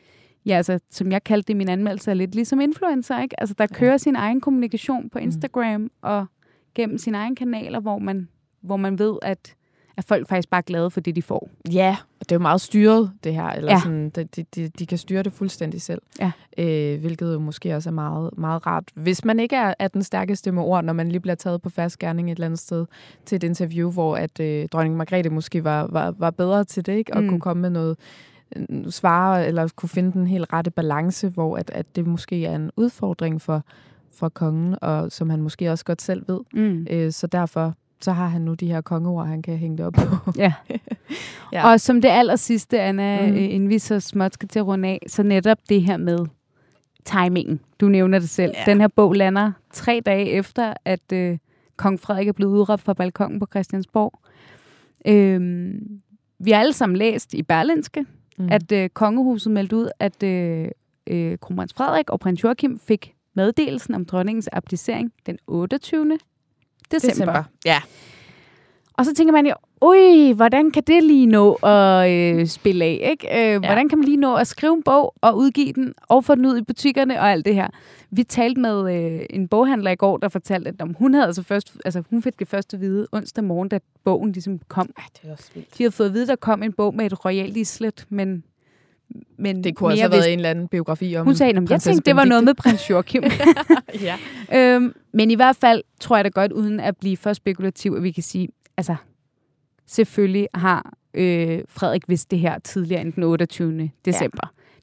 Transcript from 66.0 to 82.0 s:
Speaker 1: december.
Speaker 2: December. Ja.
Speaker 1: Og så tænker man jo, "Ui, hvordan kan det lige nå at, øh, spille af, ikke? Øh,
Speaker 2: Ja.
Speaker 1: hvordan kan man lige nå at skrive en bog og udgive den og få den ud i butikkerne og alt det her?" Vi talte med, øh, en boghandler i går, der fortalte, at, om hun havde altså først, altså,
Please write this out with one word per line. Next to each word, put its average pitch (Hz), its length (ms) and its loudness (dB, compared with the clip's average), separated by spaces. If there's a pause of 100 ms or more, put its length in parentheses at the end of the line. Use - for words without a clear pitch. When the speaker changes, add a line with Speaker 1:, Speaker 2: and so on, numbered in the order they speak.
Speaker 1:
december. 277 180 0
Speaker 2:
December. 170 340 0 (220)
Ja. 160 120 4 (1160)
Speaker 1:
Og 254 120 2
så 302 80 0
tænker 320 180 4
man 294 140 6
jo, 277 80 2 (280)
"Ui, 339 540 10
hvordan 254 360 4
kan 302 160 0
det 320 160 6
lige 285 220 6
nå 208 280 8
at, 190 580 6
øh, 170 360 2
spille 175 380 0
af, 160 260 0
ikke? - 160 -6
Øh, - 100 -2 (140)
Speaker 2:
Ja. 202 80 2
Speaker 1:
hvordan 208 300 2
kan 311 80 2
man 294 80 4
lige 285 120 2
nå 262 180 2
at 240 120 2
skrive 311 260 0
en 330 100 0
bog 277 380 4
og 220 160 6
udgive 269 360 2
den 262 200 -4 (160)
og 247 160 6
få 285 100 6
den 254 100 4
ud 254 120 2
i 233 40 -2
butikkerne 262 580 -2
og 202 120 4
alt 160 140 0
det 202 100 2
her?" 190 120 0 (460)
Vi 233 100 0
talte 240 380 0
med, 196 340 0
øh, 165 340 -4
en 190 180 -4
boghandler 214 440 2
i 180 40 0
går, 196 220 2
der 202 120 -2
fortalte, 185 400 -4
at, 180 120 -10
om 165 180 -8
hun 262 140 4
havde 277 140 4
altså 175 160 -4
først, 202 280 -4 (140)
altså, 175 240 -4